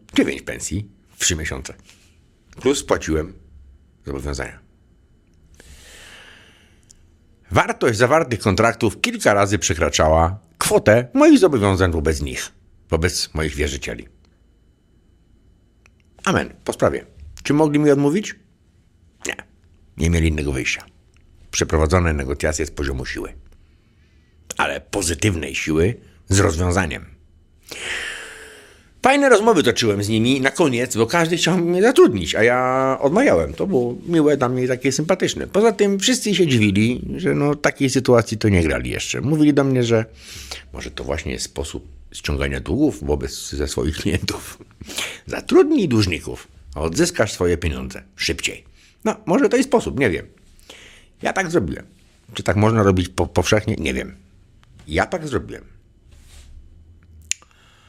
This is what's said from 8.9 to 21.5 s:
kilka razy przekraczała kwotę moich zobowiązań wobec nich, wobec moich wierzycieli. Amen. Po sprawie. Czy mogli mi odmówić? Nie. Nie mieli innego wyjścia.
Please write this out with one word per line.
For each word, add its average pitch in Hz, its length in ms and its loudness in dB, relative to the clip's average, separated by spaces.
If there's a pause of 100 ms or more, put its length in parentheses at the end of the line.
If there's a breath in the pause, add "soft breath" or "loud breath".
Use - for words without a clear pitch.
kilka 226 320 0
razy 101 260 2
przekraczała 82 800 2 (180)
kwotę 123 560 2
moich 302 260 8
zobowiązań 101 520 4
wobec 78 300 0
nich, 65 300 -8 (380)
wobec 82 440 -2
moich 78 220 -4
wierzycieli. 67 520 -6 (2250)
Amen. 95 300 -2 (100)
Po - 100 -4
sprawie. 73 320 -2 (380)
Czy 135 100 -2
mogli 147 260 2
mi 151 120 4
odmówić? 143 440 0 (920)
Nie. - 240 -12 (460)
Nie 82 120 0
mieli 82 180 2
innego 76 240 -2
wyjścia. - 340 -6 (640)